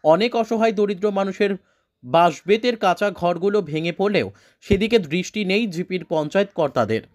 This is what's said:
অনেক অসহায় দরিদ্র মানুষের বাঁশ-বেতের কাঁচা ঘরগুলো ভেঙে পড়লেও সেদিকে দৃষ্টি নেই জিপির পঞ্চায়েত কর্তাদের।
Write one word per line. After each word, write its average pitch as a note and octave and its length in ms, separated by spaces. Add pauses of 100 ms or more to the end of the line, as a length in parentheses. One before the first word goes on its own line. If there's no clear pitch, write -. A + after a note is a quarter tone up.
অনেক F#3+ 320
অসহায় A3+ 380
দরিদ্র G3+ 380
মানুষের G3 440 (480)
বাঁশ-বেতের F#3 760
কাঁচা G3+ 340
ঘরগুলো F3+ 500
ভেঙে D#3 300
পড়লেও E3+ 400 (300)
সেদিকে G#3+ 380
দৃষ্টি F3+ 460
নেই G#3 220
জিপির F3+ 380
পঞ্চায়েত E3 500
কর্তাদের। A#2 460 (120)